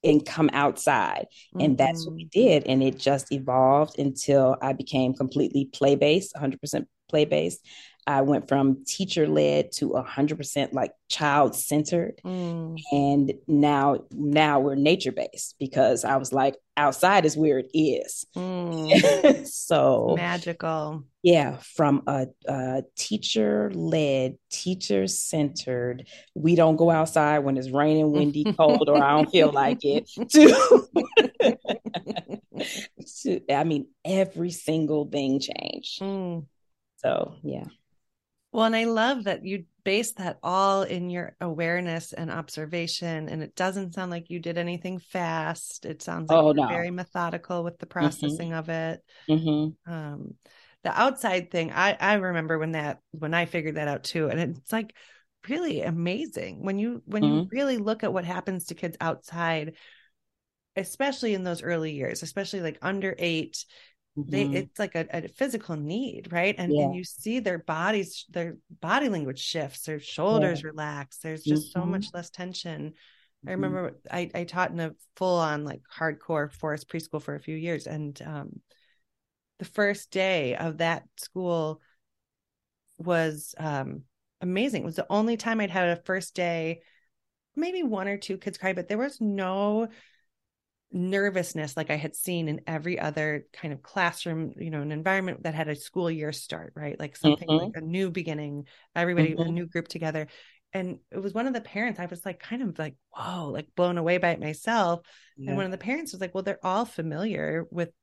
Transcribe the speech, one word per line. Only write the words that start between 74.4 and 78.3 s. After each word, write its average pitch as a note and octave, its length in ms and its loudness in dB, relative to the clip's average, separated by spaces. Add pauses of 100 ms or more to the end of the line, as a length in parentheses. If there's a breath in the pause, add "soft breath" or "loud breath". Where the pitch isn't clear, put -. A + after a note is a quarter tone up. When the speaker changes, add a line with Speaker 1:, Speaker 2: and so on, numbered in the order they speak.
Speaker 2:
taught F3 280 -4
in E3+ 100 -6
a D#3+ 140 -6 (200)
full F3+ 240 0
on, D3+ 240 -2
like, - 180 -12 (160)
hardcore D3+ 540 -4
forest - 380 -8
preschool D#3+ 320 -8
for C#3+ 140 -10
a C#3+ 40 -12
few D#3 160 -10
years. D#3+ 320 -6
And, D3+ 380 -10
um, D3 340 -12 (1000)